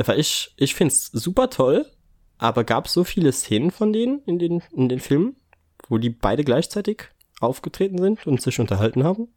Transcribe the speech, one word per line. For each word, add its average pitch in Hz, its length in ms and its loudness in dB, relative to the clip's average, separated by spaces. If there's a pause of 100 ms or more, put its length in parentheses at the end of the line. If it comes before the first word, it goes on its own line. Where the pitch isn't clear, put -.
weil - 140 2
ich, - 380 -4
ich 143 160 0
find's - 380 0
super 196 380 0
toll, 156 360 2 (520)
aber 117 260 0
gab's - 280 -2
so 175 120 2
viele 156 280 2
Szenen 127 380 0
von 214 220 0
denen 247 340 0
in 175 120 0
den, 170 240 -2 (120)
in 127 160 2
den 127 100 -2
Filmen, 185 360 0 (520)
wo 120 100 0
die 117 120 0
beide 117 340 0
gleichzeitig 170 600 -2 (360)
aufgetreten 175 580 -4
sind 202 280 0
und 131 140 0
sich - 200 -2
unterhalten 113 440 0
haben? 208 320 -2